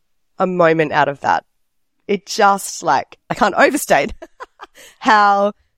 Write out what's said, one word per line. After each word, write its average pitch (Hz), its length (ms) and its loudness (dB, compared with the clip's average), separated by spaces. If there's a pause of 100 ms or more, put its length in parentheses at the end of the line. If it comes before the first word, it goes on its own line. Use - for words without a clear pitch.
(400)
a 190 80 0
moment 165 460 0
out 143 160 0
of 143 100 -10
that. - 260 -2 (640)
It 202 180 -4
just, - 560 -2
like, 143 380 -4 (100)
I 165 60 -6
can't 208 200 0
overstate 180 580 0 (480)
<laughs> - 380 -20
how, 208 540 2 (240)